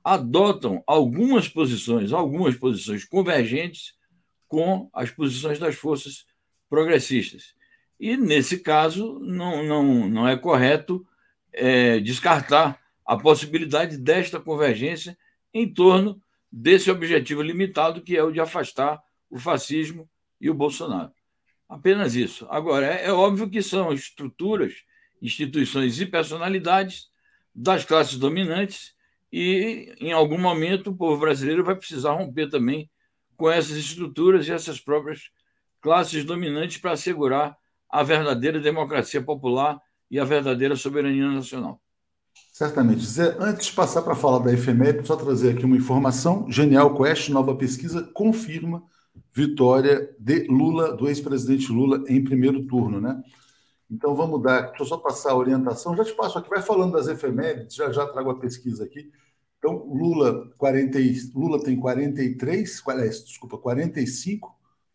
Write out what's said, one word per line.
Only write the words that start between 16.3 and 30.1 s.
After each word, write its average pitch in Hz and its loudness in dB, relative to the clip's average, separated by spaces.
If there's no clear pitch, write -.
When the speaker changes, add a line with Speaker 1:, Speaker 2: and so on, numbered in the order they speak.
Speaker 1:
desse 180 6
objetivo 156 0
limitado, 165 -2
que 170 -4
é 156 4
o 160 2
de 160 -2
afastar 151 -4
o 127 -12
fascismo 156 -4
e 147 -2
o 156 0
Bolsonaro. 143 -6
Apenas 175 0
isso. 117 -4
Agora, 147 0
é, 175 -4
é 196 0
óbvio 196 2
que 196 -2
são 185 -2
estruturas, 151 -4
instituições 135 -2
e 190 -6
personalidades 175 -2
das 160 0
classes 147 2
dominantes 175 -2
e, 190 -2
em 160 -6